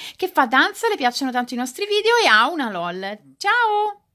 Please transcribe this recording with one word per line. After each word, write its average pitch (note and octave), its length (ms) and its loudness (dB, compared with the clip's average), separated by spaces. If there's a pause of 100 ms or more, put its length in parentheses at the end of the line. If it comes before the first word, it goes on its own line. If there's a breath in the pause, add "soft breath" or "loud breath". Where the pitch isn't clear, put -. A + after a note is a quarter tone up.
(180 loud breath)
che F#4 100 -2
fa D4+ 180 2
danza, D#4 440 0
le G#4 80 0
piacciono C4 340 -2
tanto B3 220 -4
i B3 40 -6
nostri B3+ 280 -6
video G#4+ 360 2
e F#4+ 60 4
ha A3+ 220 6
una D4 200 -4
lol. F3+ 300 -6 (380)
Ciao! G#4 640 0 (140)